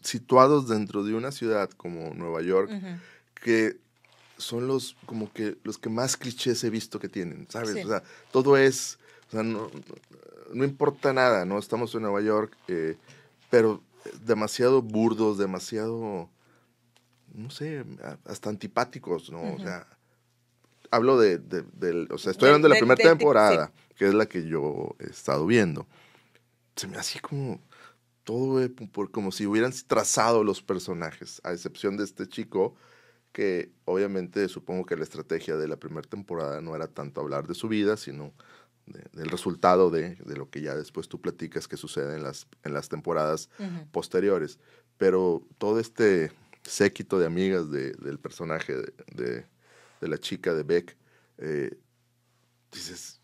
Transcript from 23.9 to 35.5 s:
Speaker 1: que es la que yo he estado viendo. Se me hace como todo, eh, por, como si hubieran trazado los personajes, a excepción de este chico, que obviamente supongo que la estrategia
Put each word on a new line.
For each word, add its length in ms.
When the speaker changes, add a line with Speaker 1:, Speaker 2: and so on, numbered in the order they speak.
Speaker 1:
que 120
es 60
la 120
que 200
yo 520
he 120
estado 360
viendo. 400
Se 140
me 80
hace 240
como 400
todo, 380
eh, 60
por, 440
como 180
si 160
hubieran 260
trazado 560
los 200
personajes, 800
a 80
excepción 440
de 80
este 220
chico, 480
que 380
obviamente 640
supongo 340
que 120
la 80
estrategia 520